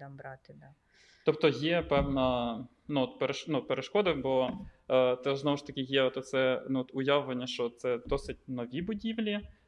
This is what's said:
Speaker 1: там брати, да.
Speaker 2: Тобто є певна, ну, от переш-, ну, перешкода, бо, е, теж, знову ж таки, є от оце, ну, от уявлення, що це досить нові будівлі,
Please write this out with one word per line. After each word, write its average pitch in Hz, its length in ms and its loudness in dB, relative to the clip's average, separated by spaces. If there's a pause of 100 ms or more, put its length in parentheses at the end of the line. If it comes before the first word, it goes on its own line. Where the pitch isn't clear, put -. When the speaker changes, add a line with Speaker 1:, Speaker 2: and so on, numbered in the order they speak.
Speaker 1:
там 139 160 -16
брати, 135 440 -16
да. 139 80 -20 (560)
Speaker 2:
Тобто 151 240 4
є 156 340 2
певна, 127 760 2 (300)
ну, 147 120 2
от 123 180 -2
переш-, 139 300 -2
ну, 143 140 0
перешкода, 160 520 0
бо, 131 360 0 (380)
е, 127 280 6
теж, 139 220 -2
знову 143 180 0
ж - 100 -12
таки, 139 140 -8
є 135 220 2
от 127 140 2
оце, 131 540 0
ну, 131 100 0
от 127 140 -8
уявлення, 131 520 0
що 123 240 -4
це 120 360 -2
досить 139 320 -6 (100)
нові 127 340 -6
будівлі, 214 580 -4 (280)